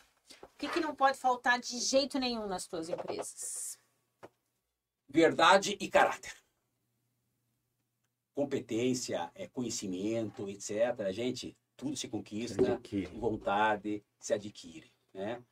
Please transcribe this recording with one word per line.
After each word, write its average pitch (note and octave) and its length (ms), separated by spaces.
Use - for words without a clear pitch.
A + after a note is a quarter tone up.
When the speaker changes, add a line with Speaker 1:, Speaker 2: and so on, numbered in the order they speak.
Speaker 1:
O - 140
que C#4+ 120
que E4+ 120
não D4+ 140
pode C4+ 240
faltar B3 420
de B3 180
jeito C4+ 400
nenhum A#3+ 280
nas F#3 200
tuas D#3+ 220
empresas? - 880
Speaker 2:
Verdade E3 680
e - 100
caráter. - 460
Competência, A#2+ 1000
é, F#2+ 120
conhecimento, G#2+ 1040
et G2+ 140
cetera. G#2+ 500
Gente, A#2 420
tudo C#3 200
se - 120
conquista, G#2+ 560
Speaker 3:
Se B2+ 60
adquire. F#2+ 360
Speaker 2:
vontade G#2 840
se - 140
adquire, G2+ 580
né? G#2+ 400